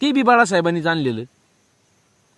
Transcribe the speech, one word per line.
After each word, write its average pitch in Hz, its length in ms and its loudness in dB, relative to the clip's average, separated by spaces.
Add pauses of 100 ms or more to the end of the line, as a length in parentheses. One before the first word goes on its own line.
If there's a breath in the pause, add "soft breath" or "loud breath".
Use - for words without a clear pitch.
ते 285 100 0
बी 269 100 0
बाळासाहेबांनीच 175 680 2
आणलेलं 131 360 -2 (1160)